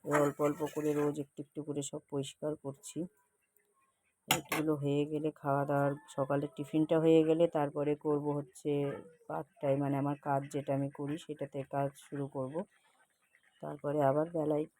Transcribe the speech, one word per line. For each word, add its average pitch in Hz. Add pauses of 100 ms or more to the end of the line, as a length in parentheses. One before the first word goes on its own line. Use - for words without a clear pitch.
এই 147
অল্প 143
অল্প 147 (140)
করে 151
রোজ 147
একটু -
একটু 147
করে 147
সব 151
পরিষ্কার 143
করছি। - (1300)
এগুলো 156
হয়ে 143
গেলে 156 (120)
খাওয়া 139
দাওয়ার, 143 (240)
সকালের 143
টিফিনটা 156
হয়ে 160
গেলে 165 (120)
তারপরে 147
করব 147 (120)
হচ্ছে 147 (560)
পার্ট 160 (120)
টাইম, 139
মানে 139
আমার 143 (100)
কাজ 139 (120)
যেটা 143
আমি 139
করি 147
সেটাতে 143 (160)
কাজ 139 (180)
শুরু 143 (100)
করব। 135 (1080)
তারপরে 147 (120)
আবার 151 (100)
বেলায় 151 (140)